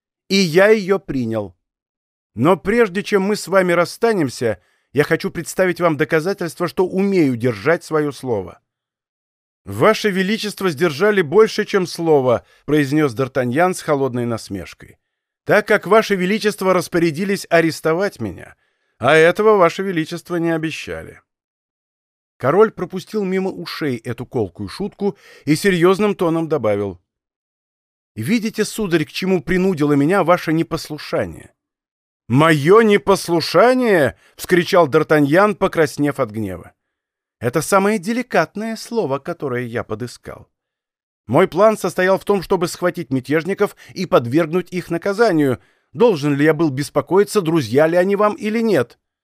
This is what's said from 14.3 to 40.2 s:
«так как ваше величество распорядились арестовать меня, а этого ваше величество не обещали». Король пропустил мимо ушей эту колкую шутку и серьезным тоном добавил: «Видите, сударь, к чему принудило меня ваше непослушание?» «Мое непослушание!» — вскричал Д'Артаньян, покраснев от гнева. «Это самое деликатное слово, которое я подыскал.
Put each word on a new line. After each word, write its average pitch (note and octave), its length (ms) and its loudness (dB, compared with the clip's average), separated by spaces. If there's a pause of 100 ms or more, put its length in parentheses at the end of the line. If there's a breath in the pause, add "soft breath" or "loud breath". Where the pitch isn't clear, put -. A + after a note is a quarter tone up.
«так G3+ 220 2
как G3+ 220 0
ваше G#3 260 2
величество F#3+ 580 -2
распорядились E3+ 800 -2
арестовать E3 720 0
меня, F2+ 340 -12 (440)
а C3+ 180 2
этого F#3+ 400 4
ваше F3 260 2
величество F3 540 -6
не E3 160 0
обещали». C3 680 -8 (1160)
Король F#3 340 2
пропустил F#3 520 -8
мимо F#3+ 260 -2
ушей D#3 480 -6
эту B2 280 -10
колкую G#2 420 -6
шутку G3+ 480 -6 (280 soft breath)
и D3 100 2
серьезным F#3+ 600 2
тоном E3 320 -2
добавил: G#2 520 -2 (1160)
«Видите, G3+ 480 -2
сударь, E3+ 400 -2
к - 80 -10
чему F#3 300 -2
принудило F3+ 500 0
меня D#3 320 2
ваше E3+ 280 2
непослушание?» D3+ 1040 -6 (720)
«Мое D#3+ 540 4
непослушание!» — G3 1300 2 (200 soft breath)
вскричал F3 520 2
Д'Артаньян, D#3 680 2
покраснев D3 640 -2
от A#2+ 120 -4
гнева. G2+ 420 -8 (720)
«Это D#3+ 180 -2
самое G3+ 380 2
деликатное A3 800 -4
слово, F3 420 -4
которое C3+ 460 -6
я A2+ 180 -6
подыскал. - 640 -12 (800)